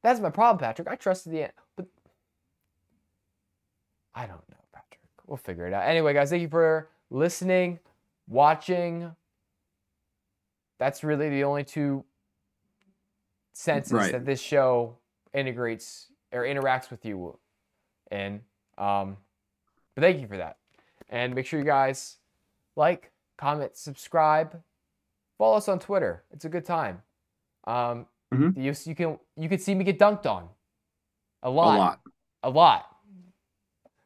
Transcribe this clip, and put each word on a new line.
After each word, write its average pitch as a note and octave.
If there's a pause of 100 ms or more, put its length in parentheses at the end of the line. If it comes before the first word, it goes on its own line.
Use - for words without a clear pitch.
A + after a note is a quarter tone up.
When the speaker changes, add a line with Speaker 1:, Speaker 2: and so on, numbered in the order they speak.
Speaker 1:
That's A#3+
my F#3+
problem, G#3+
Patrick. A#2+
I A#3
trusted F#3
the D#3
an-, - (240)
but F#3 (2250)
I A#2+
don't E2+
know, - (140)
Patrick. - (260)
We'll C#3
figure E2+
it F#2
out. G2
Anyway, D#3
guys, C#3+
thank E3+
you E3
for D#3+ (200)
listening, F3 (480)
watching. E3+ (1700)
That's C3+
really D3+
the C#3
only C#3+
two C#3 (1500)
senses C#3+
Speaker 2:
Right. G#2
Speaker 1:
that B2+
this C3+
show B2 (360)
integrates A#2+ (240)
or B2
interacts C3+
with A#2
you F#2 (720)
in. G2+ (360)
Um, G2 (800)
but -
thank E3
you A#2
for G2
that. D#2+ (520)
And B2
make C3
sure D#3
you C#3+
guys C3+ (580)
like, E3+ (260)
comment, D3
subscribe, D#3 (800)
follow A3
us G3+
on G3
Twitter. D3
It's D#3
a D#3+
good E3+
time. A#2+ (640)
Um, A#2+ (280)
Speaker 2:
Mm-hmm. D#3
Speaker 1:
you, C3+ (120)
you D#3+
can, D#3+ (180)
you D#3+
can F3+
see G3
me F#3
get F#3+
dunked G#3
on F2+ (960)
a B2+
lot. D#3
Speaker 2:
A -
lot. F2+ (440)
Speaker 1:
A C3
lot. C#3+ (1200)